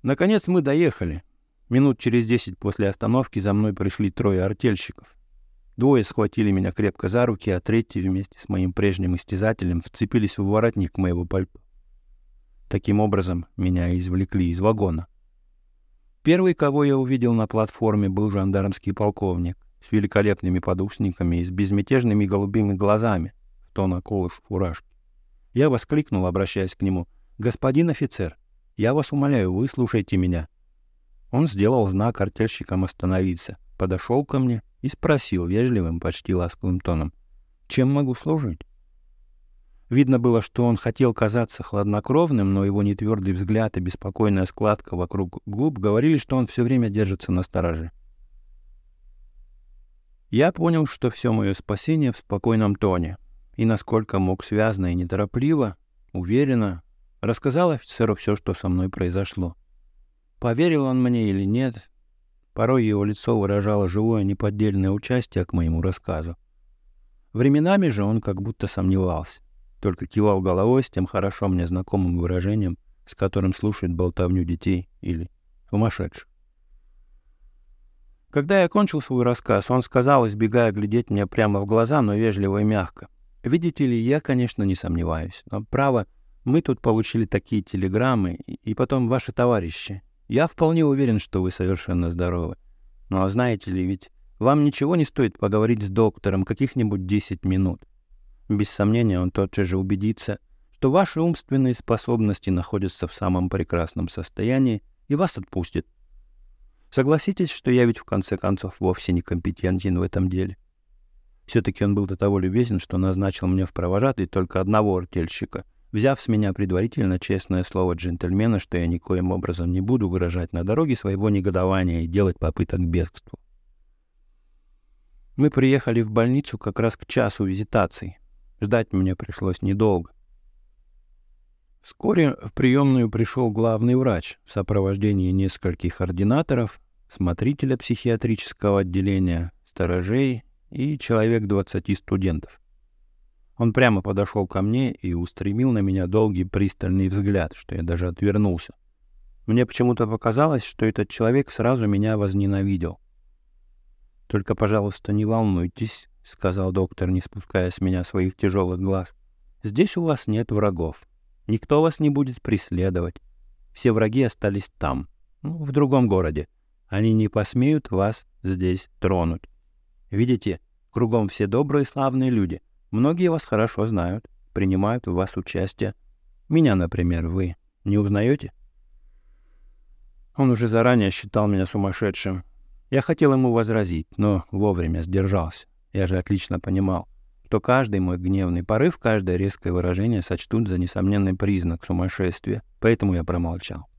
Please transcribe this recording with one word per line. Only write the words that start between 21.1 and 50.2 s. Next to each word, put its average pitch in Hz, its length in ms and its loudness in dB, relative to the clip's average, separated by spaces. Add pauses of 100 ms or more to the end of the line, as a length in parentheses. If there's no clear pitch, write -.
и 87 80 -2
с 90 60 -6
безмятежными 101 760 0
голубыми 101 480 0
глазами 101 580 0 (340)
в - 60 -20
тон 95 220 0
околыш 90 520 -4
фуражки. 92 400 -4 (680)
Я 139 160 4
воскликнул, 120 560 -2
обращаясь 92 480 -2
к - 80 -6
нему: 95 260 -2 (300)
«Господин 135 500 0
офицер, 113 480 -4 (400)
я 113 160 2
вас 143 200 -2
умоляю, 139 420 2
выслушайте 113 640 -2
меня». 90 300 0 (840)
Он 143 180 2
сделал 104 380 2
знак 101 340 0
артельщикам 98 640 -2
остановиться, 92 720 -2 (220)
подошёл 98 480 0
ко 139 120 -2
мне — 123 240 0 (200)
и 131 60 -4
спросил 98 580 -2
вежливым, 95 520 0
почти - 360 -4
ласковым 90 460 -2
тоном: 82 320 -2 (540)
«Чем 131 240 2
могу 139 240 0
служить?» 139 520 -4 (1200)
Видно 127 320 4
было, 117 200 4
что 120 260 -2
он 117 100 2
хотел 120 360 2
казаться 113 520 -2
хладнокровным, 104 880 2
но 98 100 2
его 101 180 2
нетвёрдый 101 500 0
взгляд 107 440 0
и 92 40 -4
беспокойная 95 640 0
складка 104 500 -2
вокруг 90 520 -4
губ 120 320 -2
говорили, 113 380 4
что 131 200 -2
он 123 100 2
всё - 160 -4
время 120 280 2
держится 98 420 -2
на 90 100 2
стороже. 82 480 -4 (2500)